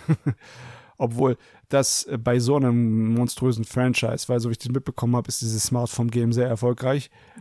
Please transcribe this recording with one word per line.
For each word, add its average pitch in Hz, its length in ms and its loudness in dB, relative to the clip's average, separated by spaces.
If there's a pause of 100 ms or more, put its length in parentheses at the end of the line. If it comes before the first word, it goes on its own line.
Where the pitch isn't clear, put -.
<laughs> - 320 0 (580)
Obwohl 120 400 0 (320)
das, - 360 0
äh, 135 120 -4
bei 120 220 2
so 127 180 2
einem 113 560 2
monströsen 120 500 0
Franchise, 123 640 0
weil 123 140 0
so 117 80 -2
wie 113 40 -2
ich - 40 -2
das - 120 -12
mitbekommen 123 460 -2
hab, 120 140 -2
ist - 120 -6
dieses 113 260 -2
Smart-Phone-Game 120 680 0
sehr 123 140 2
erfolgreich, 123 640 -2 (320)